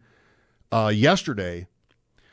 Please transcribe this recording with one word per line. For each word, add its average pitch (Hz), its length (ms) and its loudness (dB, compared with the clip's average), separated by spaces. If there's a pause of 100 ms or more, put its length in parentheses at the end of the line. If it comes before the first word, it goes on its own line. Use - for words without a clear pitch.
(720)
uh, 110 220 0
yesterday 104 760 0 (640)